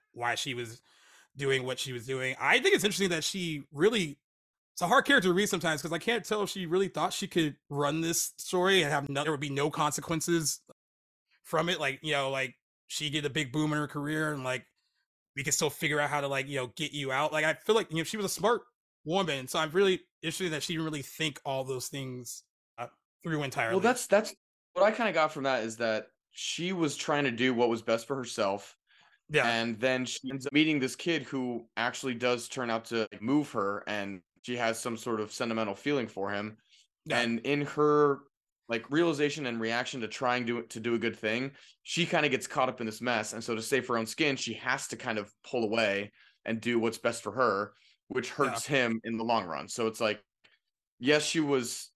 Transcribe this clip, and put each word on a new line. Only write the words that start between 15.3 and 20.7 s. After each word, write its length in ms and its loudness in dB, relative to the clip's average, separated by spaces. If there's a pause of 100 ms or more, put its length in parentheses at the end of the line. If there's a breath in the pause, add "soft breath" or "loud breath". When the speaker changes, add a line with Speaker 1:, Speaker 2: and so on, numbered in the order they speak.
Speaker 1:
we 80 -6
can 80 2
still 180 2
figure 300 0
out 100 2
how 120 2
to, 60 -2
like, 200 -2
you 80 -6
know, 120 -2
get 240 -6
you 200 -4
out. 200 2
Like, 140 0
I 80 2
feel 220 2
like, 160 2
you 60 -2
know, 60 0
she 140 -6
was 80 -2
a 40 -2
smart 320 2 (420)
woman, 440 0
so 120 0
I'm 120 0
really 300 4 (200)
interested 300 -2
that 120 -4
she 100 -4